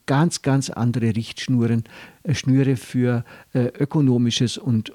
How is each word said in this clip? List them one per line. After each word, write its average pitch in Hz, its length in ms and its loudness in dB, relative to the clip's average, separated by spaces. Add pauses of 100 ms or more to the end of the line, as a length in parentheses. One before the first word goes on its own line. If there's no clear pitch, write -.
ganz, 147 360 0
ganz 135 280 0
andere 117 460 0
Richtschnuren, 117 680 0 (380)
äh, 151 120 -2
Schnüre 131 420 2
für, 123 480 -2 (280)
äh, 123 260 0
ökonomisches 123 800 2
und, 113 360 -2